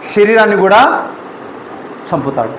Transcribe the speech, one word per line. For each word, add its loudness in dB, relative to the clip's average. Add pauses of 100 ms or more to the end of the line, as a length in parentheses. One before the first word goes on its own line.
(160)
శరీరాన్ని 4
కూడా 4 (1040)
చంపుతాడు. -2